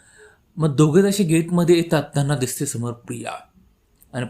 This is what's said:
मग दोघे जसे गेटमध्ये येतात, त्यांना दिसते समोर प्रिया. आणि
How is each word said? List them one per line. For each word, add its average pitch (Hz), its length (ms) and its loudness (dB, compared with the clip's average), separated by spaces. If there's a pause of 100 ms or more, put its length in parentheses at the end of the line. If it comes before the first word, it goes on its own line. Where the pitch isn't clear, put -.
(560)
मग 156 200 -2
दोघे 156 260 4
जसे 202 220 2
गेटमध्ये 170 520 2
येतात, 165 260 0
त्यांना 143 340 -2
दिसते 127 300 -4
समोर 120 260 -6
प्रिया. 117 380 -12 (840)
आणि 123 160 -6